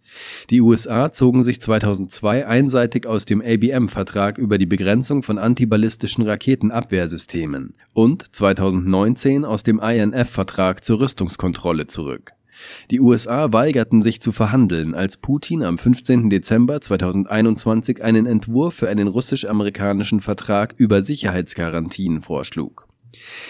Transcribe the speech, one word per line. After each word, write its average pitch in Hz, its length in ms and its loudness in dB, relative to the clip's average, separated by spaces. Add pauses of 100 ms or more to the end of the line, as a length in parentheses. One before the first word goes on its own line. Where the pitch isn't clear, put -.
(500)
Die 123 100 6
U 117 140 8
S - 140 0
A 123 240 0
zogen 127 320 4
sich 117 180 -2
zweitausendzwei 104 840 -2
einseitig 120 580 0
aus 110 200 -2
dem 107 160 0
A 113 160 0
B 117 120 2
M-Vertrag 104 720 -2
über 104 180 2
die 95 80 2
Begrenzung 104 560 0
von 107 160 -4
antiballistischen 110 840 0
Raketenabwehrssystemen 92 1500 -2 (180)
und 120 380 2
zweitausendneunzehn 98 1120 2
aus 110 160 -2
dem 110 180 2
I 113 180 0
N 104 160 0
F-Vertrag 95 680 -2
zur 110 180 0
Rüstungskontrolle 85 840 -4
zurück. - 460 -10 (580)
Die 123 100 0
U 123 140 8
S 113 140 0
A 127 260 0
weigerten 117 480 2
sich 113 180 0
zu 117 120 -2
verhandeln, 95 640 0
als 95 220 -4
Putin 151 440 -4
am 87 160 -2
fünfzehnten 120 540 2
Dezember 120 500 2
zweitausendeinundzwanzig 107 1200 -2
einen 113 220 4
Entwurf 120 480 0
für - 160 -4
einen 104 180 0
russisch-amerikanischen 104 1120 -2
Vertrag 104 540 -2
über 104 280 4
Sicherheitsgarantien 85 1160 -4
vorschlug. - 640 -8 (640)